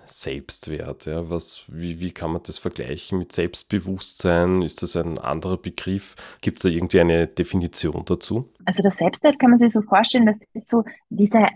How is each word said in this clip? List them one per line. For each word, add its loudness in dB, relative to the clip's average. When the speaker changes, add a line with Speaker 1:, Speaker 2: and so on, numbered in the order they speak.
Speaker 1:
Selbstwert? -8
Ja, -6
was, -6
wie, -8
wie -6
kann -6
man -6
das -10
vergleichen -8
mit -4
Selbstbewusstsein? 0
Ist -4
das -6
ein -4
anderer -4
Begriff? -8
Gibt's -4
da 2
irgendwie 2
eine 4
Definition -2
dazu? -4
Speaker 2:
Also 0
der 4
Selbstwert 2
kann 6
man 8
sich 6
so 2
vorstellen, 4
das 2
ist -12
so 2
diese 2